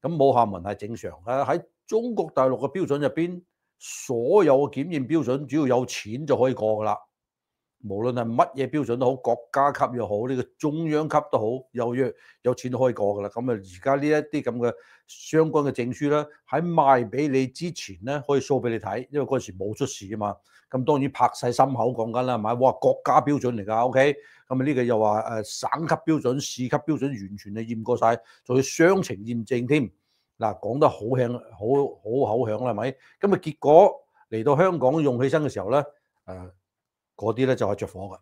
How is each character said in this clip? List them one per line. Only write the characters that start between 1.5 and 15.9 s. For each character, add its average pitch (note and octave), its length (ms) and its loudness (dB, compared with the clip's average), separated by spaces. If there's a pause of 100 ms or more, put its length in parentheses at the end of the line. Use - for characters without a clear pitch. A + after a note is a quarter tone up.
中 A#3 280 -2
國 E3 200 -4
大 C3 120 4
陸 C3 100 2
嘅 B2+ 160 -4
標 F3+ 140 -4
準 C#3+ 120 -2
入 D3 100 0
邊， F3 340 -4 (360)
所 C3+ 640 0
有 C#3 160 6 (100)
嘅 - 60 -10
檢 C#3 120 -4
驗 D3 200 -4
標 D#3+ 160 0
準， C3 240 -2
只 B2 100 -4
要 D3+ 100 2
有 B2 200 2
錢 B2+ 400 -10
就 C#3 100 2
可 B2 120 4
以 A#2+ 60 0
過 G#2+ 200 -2
㗎 G#2+ 100 -4
啦。 G#2+ 140 -2 (920)
無 G2 140 -6
論 B2 120 -2
係 A#2+ 100 -2
乜 B2 300 0
嘢 C3+ 160 -4
標 D3 140 -2
準 A#2 120 -2
都 B2+ 100 0
好， C3 100 2
國 B2 200 0 (160)
家 C#3 180 2
級 B2+ 260 -2
又 A2+ 100 -2
好， G#2 200 -2
呢 C3 80 -4
個 B2+ 80 -4 (160)
中 D#3 320 -4
央 D3+ 180 0
級 D#3 80 0 (140)
都 C3+ 80 2
好， A#2 340 -4
有 A#2+ 220 -4
約-， B2+ 200 0 (280)
有 A#2+ 120 2
錢 B2+ 180 -8
都 A#2+ 60 -4
可 B2+ 120 4
以 - 20 -4
過 G#2 220 0
㗎 G2+ 60 -6
啦。 G2+ 80 -6
噉 B2 240 -4
啊， G#2+ 100 -4
而 F2+ 220 -20
家 C3+ 100 2
呢 C#3+ 140 -2
一 D3+ 60 4
啲 D3+ 280 -2
噉 A#2+ 140 -4
嘅 A#2+ 180 0 (320)
相 D#3+ 440 0
關 C#3+ 200 0
嘅 - 20 -6
證 A#2+ 240 -4